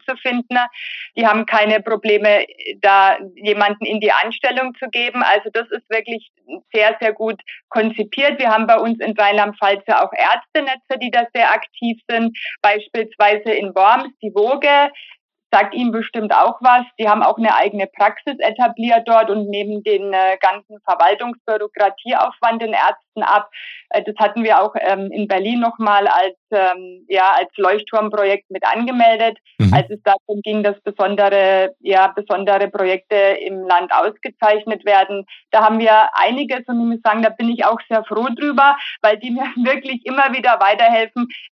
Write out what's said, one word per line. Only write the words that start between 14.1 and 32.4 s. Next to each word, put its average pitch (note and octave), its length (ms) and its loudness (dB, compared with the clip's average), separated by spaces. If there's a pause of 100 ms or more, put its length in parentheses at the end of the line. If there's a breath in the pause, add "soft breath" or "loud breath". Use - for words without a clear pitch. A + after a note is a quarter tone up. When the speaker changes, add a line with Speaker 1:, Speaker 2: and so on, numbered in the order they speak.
Speaker 1:
die G#3 120 -10
Woge, C#4+ 580 2 (600 loud breath)
sagt G#3 220 2
Ihnen A#3+ 180 -2
bestimmt A3 400 -6
auch G#3+ 300 2
was. B3 240 4 (140)
Die A3 100 0
haben - 140 2
auch - 160 2
eine G#3+ 160 2
eigene G3+ 320 0
Praxis A3 500 -2
etabliert A3+ 680 0
dort A3+ 240 4
und G#3 180 -4
nehmen G#3 340 -6
den, G3+ 300 -2
äh, F#3+ 260 0
ganzen G3+ 460 -4
Verwaltungsbürokratieaufwand G#3+ 1800 -2
den A3 120 -6
Ärzten - 500 -2
ab. - 260 0 (400 loud breath)
Äh, G3+ 140 -2
das G#3+ 140 -10
hatten A3 260 0
wir G#3+ 180 4
auch, G#3 180 -2
ähm, G3 320 -4
in G#3 160 -6
Berlin G3+ 320 -2
nochmal G#3+ 480 0
als, F#3 300 0 (140)
ähm, F#3 580 -2
ja, F#3+ 260 2
als F#3 220 0
Leuchtturmprojekt G#3 960 -2
mit F#3 120 -10
angemeldet, A3+ 760 2 (180 soft breath)
Speaker 2:
Mhm. F3+ 160 2
Speaker 1:
als - 160 2
es G#3 140 -10
darum G#3 400 -2
ging, G#3+ 180 -4
dass G3+ 200 -2
besondere, G3 960 2
ja, F#3+ 300 4
besondere G3 580 -2